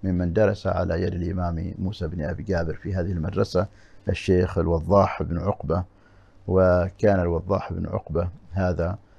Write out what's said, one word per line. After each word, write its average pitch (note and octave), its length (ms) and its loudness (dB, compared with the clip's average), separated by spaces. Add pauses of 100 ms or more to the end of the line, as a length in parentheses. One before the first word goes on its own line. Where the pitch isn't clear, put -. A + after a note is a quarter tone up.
ممن F2+ 280 0
درس G2+ 340 2
على F2+ 360 0
يد - 120 -2
الإمام F2 640 -4
موسى F#2 280 -4
بن E2 160 -6
أبي - 200 -6
جابر E2+ 320 -2
في F#2+ 200 -6
هذه F#2 180 -2
المدرسة F2+ 540 0 (420)
الشيخ F2+ 500 2
الوضاح E2+ 640 2
بن E2 160 -4
عقبة، F2 460 -2 (640)
وكان F#2 720 4
الوضاح F2 520 -2
بن F2+ 140 -6
عقبة F2 420 -2 (240)
هذا F2+ 460 0 (200)